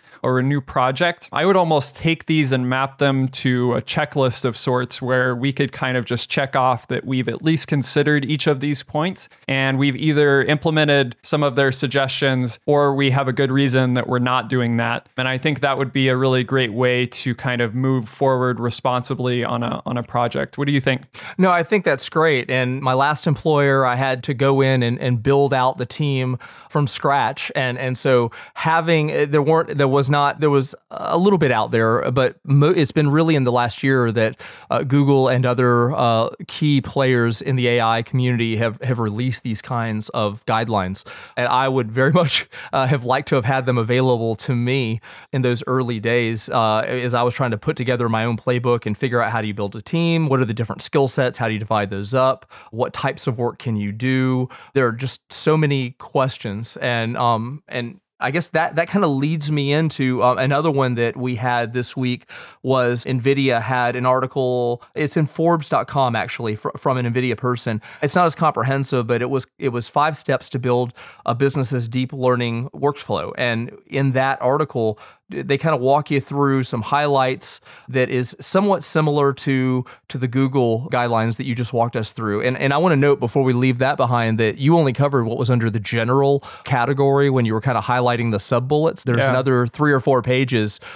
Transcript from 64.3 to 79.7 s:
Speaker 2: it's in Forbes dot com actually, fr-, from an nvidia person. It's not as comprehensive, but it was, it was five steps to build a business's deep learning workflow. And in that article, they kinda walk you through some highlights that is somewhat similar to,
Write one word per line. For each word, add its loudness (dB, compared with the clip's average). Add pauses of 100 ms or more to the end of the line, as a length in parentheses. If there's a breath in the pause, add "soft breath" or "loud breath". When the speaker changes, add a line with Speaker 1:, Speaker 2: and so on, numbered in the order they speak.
Speaker 2:
it's -2
in 2
Forbes 0
dot 0
com 0
actually, -4
fr-, -8
from 0
an -2
nvidia -2
person. -4 (220 loud breath)
It's -2
not 4
as -2
comprehensive, 0
but 0
it -4
was, -2 (100)
it -4
was -4
five 0
steps -4
to -6
build 0 (320 loud breath)
a 0
business's 0
deep -4
learning 0
workflow. -2
And -2 (160)
in 0
that 0
article, 0 (300 loud breath)
they -2
kinda 0
walk 2
you 2
through 0
some -4
highlights 0 (300 loud breath)
that 2
is -2
somewhat 0
similar 2
to, 0 (240 loud breath)